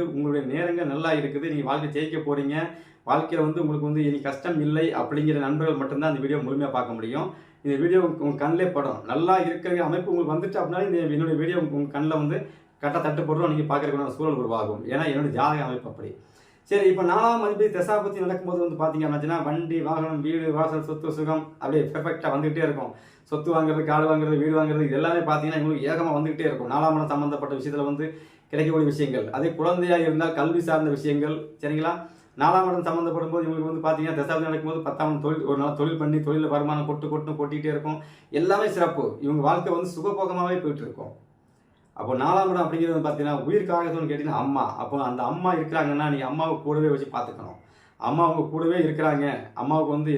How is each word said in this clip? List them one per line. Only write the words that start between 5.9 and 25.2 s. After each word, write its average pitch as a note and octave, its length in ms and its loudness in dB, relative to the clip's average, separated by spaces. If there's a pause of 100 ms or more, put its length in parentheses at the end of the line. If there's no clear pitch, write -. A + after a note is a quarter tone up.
இந்த C3+ 120 -4
வீடியோ C#3+ 160 0
முழுமையா C3+ 360 -2
பார்க்க B2 220 -4
முடியும். B2+ 280 -4 (360)
இந்த C#3+ 180 0
வீடியோ F3+ 240 4
உங்க, D#3 200 -2
உங்க C#3+ 180 0
கண்ணிலே E3+ 340 2
படும். C3 240 -2 (100)
நல்லா E3+ 240 4 (120)
இருக்கிற F3 420 -2
அமைப்பு F3+ 220 -2
உங்களுக்கு D#3 240 2
வந்துட்டு F#3+ 260 -2
அப்படின்னா F3 260 -2
இந்த F3+ 120 2 (180)
என்னுடைய D#3 240 0
வீடியோ F3 220 0
உங்க, C#3+ 160 -2
உங்க C#3+ 180 -4
கண்ணில் D#3 260 0
வந்து D3+ 160 0 (400)
கரெக்டாக D3 240 -2
தட்டு D#3 200 0
போடுறோம், D#3 300 0
நீங்க D3+ 140 0
பார்க்கறதுக்கான C#3 500 -2
சூழல் D3 240 0
உருவாகும். A2 460 -2
ஏன்னா C#3+ 240 0
என்னோட C#3+ 260 0
ஜாதக C#3+ 300 2
அமைப்பு B2 240 -8
அப்படி. - 200 -12 (600)
சரி, G3+ 180 6
இப்ப F#3 140 4
நாலாம் G3 420 4
அதிபதி G#3 300 4
தசாபுத்தி F#3+ 500 0
நடக்கும்போது F3+ 360 -2
வந்து D#3+ 200 -2
பாத்தீங்க D#3 260 0
அப்படின்னா D3+ 360 0
வண்டி, D#3+ 380 -2
வாகனம், D#3 440 -2
வீடு, D#3+ 300 0
வாசல், D#3 320 0
சொத்து, D#3 260 -4
சுகம் D#3 320 -2 (140)
அப்படியே C#3+ 240 2 (100)
பெர்ஃபெக்டா D#3 400 -4
வந்துகிட்டே D3+ 320 0
இருக்கும். C3+ 260 -2 (360)
சொத்து D3+ 240 -4
வாங்குறது, D#3 340 2
காடு D3+ 220 2
வாங்குறது, D3+ 340 4
வீடு D#3 160 2
வாங்குறது, D3+ 280 2
இது C#3 120 0
எல்லாமே E3+ 240 2